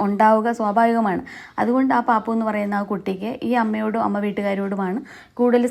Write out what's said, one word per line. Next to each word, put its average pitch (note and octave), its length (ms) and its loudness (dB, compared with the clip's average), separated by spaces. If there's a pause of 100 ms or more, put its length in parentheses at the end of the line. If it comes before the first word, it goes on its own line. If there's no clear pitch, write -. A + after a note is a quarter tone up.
ഉണ്ടാവുക G#3+ 440 4 (100)
സ്വാഭാവികമാണ്. A3 640 2 (380)
അതുകൊണ്ട് B3+ 340 2
ആ A#3+ 140 2
പാപ്പു A3 260 0
എന്ന് A3+ 140 0
പറയുന്ന G#3 320 -2
ആ - 100 -2
കുട്ടിക്ക് G3 400 -4 (180)
ഈ - 20 0 (120)
അമ്മയോടും G#3+ 440 -2
അമ്മ G3+ 180 -2
വീട്ടുകാരോടുമാണ് G3 760 -2 (380)
കൂടുതൽ A#3+ 320 4